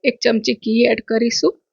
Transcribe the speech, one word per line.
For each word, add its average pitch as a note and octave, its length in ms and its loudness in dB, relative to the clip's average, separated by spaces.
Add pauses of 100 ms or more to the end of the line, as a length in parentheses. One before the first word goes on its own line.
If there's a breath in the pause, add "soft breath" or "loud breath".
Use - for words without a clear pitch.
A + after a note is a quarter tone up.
એક C4+ 180 -2
ચમચી A3+ 320 0
ઘી A3+ 300 0
એડ A#3+ 240 0
કરીશું A#3 460 0 (200)